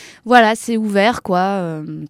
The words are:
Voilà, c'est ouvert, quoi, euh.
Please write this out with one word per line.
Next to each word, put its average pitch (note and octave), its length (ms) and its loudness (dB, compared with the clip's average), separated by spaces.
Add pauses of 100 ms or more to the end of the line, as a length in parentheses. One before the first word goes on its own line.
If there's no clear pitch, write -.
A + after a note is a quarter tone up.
(240)
Voilà, A3+ 320 4
c'est A#3 200 -6
ouvert, G#3+ 460 0
quoi, F3+ 160 -2
euh. F3+ 460 -4 (240)